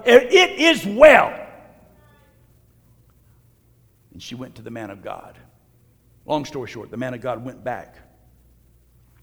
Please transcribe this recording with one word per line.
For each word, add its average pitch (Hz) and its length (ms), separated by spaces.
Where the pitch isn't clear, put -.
"It, 247 280
it 370 260
is 311 260
well." 233 600
And 92 80
she - 140
went 123 200
to 113 60
the 113 100
man 113 180
of 98 140
God. - 340
Long 147 200
story 127 220
short, 104 240
the 107 60
man 127 160
of 120 80
God 120 220
went 127 200
back, 117 320